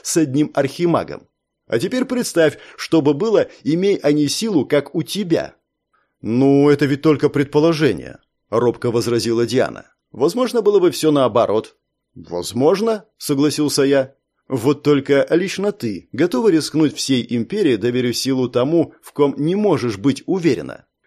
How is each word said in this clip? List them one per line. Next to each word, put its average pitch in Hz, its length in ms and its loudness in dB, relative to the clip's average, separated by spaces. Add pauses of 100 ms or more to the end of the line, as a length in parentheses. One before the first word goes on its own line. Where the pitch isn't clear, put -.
с - 160 -2
одним 151 360 0
архимагом. 139 720 -2 (400)
А 117 120 0
теперь 233 260 -2
представь, 180 520 0 (180)
что - 260 0
бы 147 120 4
было, 175 340 0 (160)
имей 175 340 0
они 147 300 0
силу, 180 380 -2
как 143 300 -2
у 165 80 -2
тебя. 160 520 -4 (640)
"Ну, 139 480 4
это 143 160 2
ведь 139 160 -2
только 151 280 2
предположение", — 147 920 0 (300)
робко 117 420 0
возразила 117 540 0
Диана. 107 400 -2 (260)
"Возможно, 220 500 -2
было 208 180 4
бы 175 120 4
всё 156 200 0
наоборот". 113 640 0 (380)
"Возможно", — 123 920 -2 (120)
согласился 147 640 0
я. 135 320 0 (320)
"Вот 131 360 -2
только 139 460 2
лично 190 420 -2
ты 107 400 -8
готова 180 380 0
рискнуть 151 460 0
всей - 320 -2
империей, 123 500 -2
доверив 120 400 -2
силу 131 320 -2
тому, 139 520 0
в - 120 -20
ком 143 240 0
не 160 180 -2
можешь 131 420 0
быть 117 280 -2
уверена? 143 600 -2 (220)